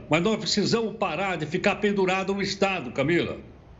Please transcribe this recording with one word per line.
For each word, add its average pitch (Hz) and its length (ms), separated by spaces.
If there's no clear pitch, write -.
mas 160 140
nós 214 140
precisamos 208 580
parar 180 400
de 156 100
ficar 180 300
pendurado 190 580
no 202 80
Estado, 190 500
Camila. 135 440